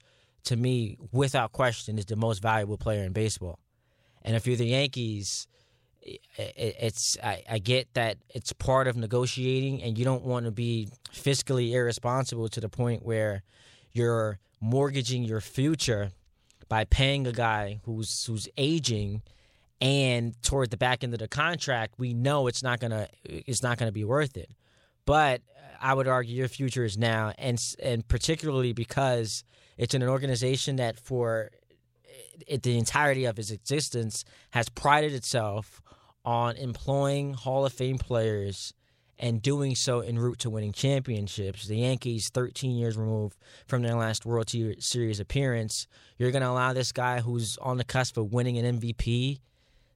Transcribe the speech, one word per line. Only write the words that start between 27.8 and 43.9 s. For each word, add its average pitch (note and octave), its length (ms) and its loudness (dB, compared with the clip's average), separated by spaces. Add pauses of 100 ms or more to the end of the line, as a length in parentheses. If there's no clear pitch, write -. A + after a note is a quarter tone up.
and A#2 280 0
particularly C3+ 640 2
because A#2 720 0 (340)
it's A#2+ 160 0
in C3 80 2
an B2 60 2
organization C3 680 0
that A#2 220 -2
for A2+ 540 -2 (960)
it, C3+ 160 -2
the B2 120 4
entirety C3 500 4
of A2+ 120 -2
its G#2+ 140 -8
existence A#2 720 -4 (260)
has A#2 180 0
prided D3+ 440 4
itself A2 680 -4 (440)
on A#2 320 0
employing C#3 800 0
Hall C3+ 300 0
of C3+ 80 0
Fame C3 260 0
players G#2+ 760 -2 (440)
and A#2 220 0
doing C#3 340 2
so B2 260 0
en A#2 180 -2
route A#2+ 220 0
to A#2 100 -2
winning G#2+ 220 -2
championships. G#2 960 -2
The G#2+ 80 -2
Yankees, B2 520 0
thirteen B2 480 -2
years A#2 220 0
removed A2 400 -2 (280)
from B2 160 0
their A#2 120 0